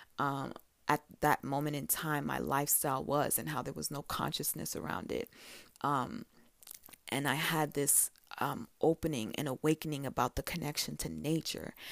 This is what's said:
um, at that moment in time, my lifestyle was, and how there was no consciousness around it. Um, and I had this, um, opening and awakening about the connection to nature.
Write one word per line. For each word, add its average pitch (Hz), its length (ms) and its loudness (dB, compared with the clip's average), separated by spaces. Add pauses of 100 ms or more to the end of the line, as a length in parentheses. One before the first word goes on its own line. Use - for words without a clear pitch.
(180)
um, 139 340 -2 (360)
at 147 140 4 (180)
that - 240 4
moment 143 320 0
in 143 100 -6
time, 147 400 0
my 135 120 0
lifestyle 143 640 2
was, 143 340 2
and 156 120 -6
how 131 120 -2
there 143 100 -6
was 151 200 -6
no 143 100 -6
consciousness - 720 -4
around - 380 -6
it. - 160 -4 (540)
Um, 135 420 0 (840)
and 139 200 0
I 135 80 4
had 156 380 2
this, - 360 6 (300)
um, 139 280 -2 (120)
opening 151 560 2
and 147 120 0
awakening 151 580 2
about 127 300 0
the 135 80 0
connection 147 520 -2
to - 120 -4
nature. - 640 -2 (180)